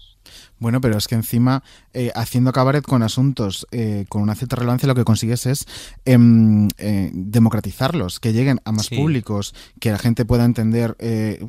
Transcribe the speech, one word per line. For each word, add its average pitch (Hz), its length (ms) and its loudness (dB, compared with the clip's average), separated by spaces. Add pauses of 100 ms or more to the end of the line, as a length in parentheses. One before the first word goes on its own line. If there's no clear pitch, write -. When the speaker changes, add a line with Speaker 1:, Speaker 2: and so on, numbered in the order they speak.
(600)
Speaker 1:
Bueno, 117 220 -2
pero 117 160 0
es 104 100 -4
que - 80 -4
encima, 123 480 0 (320)
eh, 120 180 -4
haciendo 127 380 0
cabaret 139 320 0
con 127 180 0
asuntos, 120 720 -2
eh, 107 360 -4
con 107 140 -4
una 104 140 0
cierta 127 200 -6
relevancia, 123 320 -2
lo 135 60 4
que 123 100 2
consigues 113 440 0
es, 135 180 -2 (400)
em, 113 640 6 (100)
eh, 98 340 -4
democratizarlos, 107 1080 -2
que 117 120 -2
lleguen 127 320 0
a 110 80 -6
más 107 140 -2
Speaker 2:
Sí. 120 120 -10
Speaker 1:
públicos, 123 580 -2 (240)
que 117 100 -2
la 104 80 0
gente 117 260 0
pueda 120 220 2
entender, 117 540 0
eh, 110 500 -4